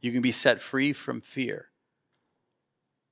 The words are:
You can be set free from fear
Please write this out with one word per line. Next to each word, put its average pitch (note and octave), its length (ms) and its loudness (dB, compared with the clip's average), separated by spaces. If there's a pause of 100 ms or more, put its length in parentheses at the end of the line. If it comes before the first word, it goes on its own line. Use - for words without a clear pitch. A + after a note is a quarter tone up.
You A#2+ 100 -4
can B2 100 0
be A#2+ 120 2
set B2 280 4
free C3+ 300 0
from B2 300 -6
fear - 480 -6 (1400)